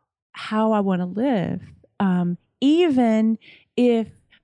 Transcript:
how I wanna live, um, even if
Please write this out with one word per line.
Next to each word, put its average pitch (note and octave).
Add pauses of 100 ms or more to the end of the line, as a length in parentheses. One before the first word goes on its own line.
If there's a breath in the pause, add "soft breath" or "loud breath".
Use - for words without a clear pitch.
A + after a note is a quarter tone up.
(340)
how A3
I G#3
wanna F#3
live, G#3 (380)
um, F3+ (240)
even B3 (360 loud breath)
if A#3 (360 soft breath)